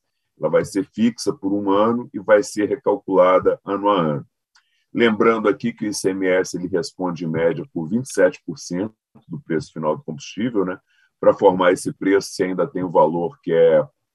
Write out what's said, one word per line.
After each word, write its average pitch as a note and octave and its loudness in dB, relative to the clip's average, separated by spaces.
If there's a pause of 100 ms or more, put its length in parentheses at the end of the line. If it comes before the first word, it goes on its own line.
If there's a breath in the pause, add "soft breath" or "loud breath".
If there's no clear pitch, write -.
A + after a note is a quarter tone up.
(380)
Ela D#2 -4
vai E2 2
ser - -4
fixa A2+ -2
por G2 -6
um G2+ -4
ano A2+ 0
e A2 -6
vai G#2 4
ser G#2 -4
recalculada F#2 2
ano G2 -2
a G2+ 2
ano. D2+ -2 (680)
Lembrando A2 2
aqui A2+ -2
que - -10
o G#2 -4
I G#2 -6
C G2 -4
M F#2+ -4
S F#2 0
ele F2+ -8
responde, F2 -6
em E2 -6
média, D#2+ -2
por D#2+ -6
vinte A#2+ -4
e - -16
sete F#2 2
por D#2+ -10
cento F#2+ -8 (320)
do D2 -12
preço D#2 -6
final D#2 -4
do C#2+ -18
combustível, G2 -6
né? F2+ -8 (420)
Para - 4
formar F#2 4
esse F#2+ -2
preço, F#2+ 0
você - -2
ainda F2+ -2
tem F#2 -6
o F2+ -6
valor E2+ 2
que E2+ -4
é, E2 6 (300)